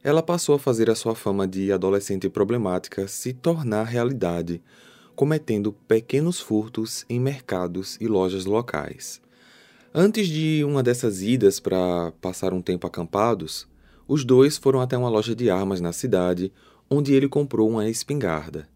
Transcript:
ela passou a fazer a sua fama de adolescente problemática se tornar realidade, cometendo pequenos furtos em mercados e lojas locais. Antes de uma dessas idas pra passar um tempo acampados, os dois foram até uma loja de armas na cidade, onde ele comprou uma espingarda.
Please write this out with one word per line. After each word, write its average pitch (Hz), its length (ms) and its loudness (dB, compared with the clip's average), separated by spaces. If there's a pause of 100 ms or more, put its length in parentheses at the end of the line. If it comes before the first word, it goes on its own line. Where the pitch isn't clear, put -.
ela 151 180 2
passou 165 340 0
a 139 40 0
fazer 113 300 2
a 113 60 4
sua 113 200 -4
fama 98 320 -2
de 95 240 -2
adolescente 95 560 0
problemática 98 800 -2
se - 240 -8
tornar 127 540 -2
realidade, 98 760 -2 (540)
cometendo 131 560 0
pequenos 135 720 0
furtos 110 680 -4
em 120 100 -2
mercados 95 840 -4
e 113 60 -4
lojas 95 380 0
locais. 98 760 -4 (720)
Antes 202 340 2
de 156 380 0
uma 143 180 0
dessas 117 380 0
idas 101 380 4
pra 90 520 0 (100)
passar 92 320 -4
um 90 80 -2
tempo 90 240 -4
acampados, 90 800 -2 (420)
os 143 160 0
dois 131 340 6
foram 135 220 2
até 127 180 0
uma 123 120 0
loja 110 260 0
de 117 140 2
armas 95 320 0
na 85 100 -2
cidade, 90 640 0 (360)
onde 143 240 2
ele 135 140 4
comprou 135 420 2
uma 110 200 0
espingarda. 80 880 -4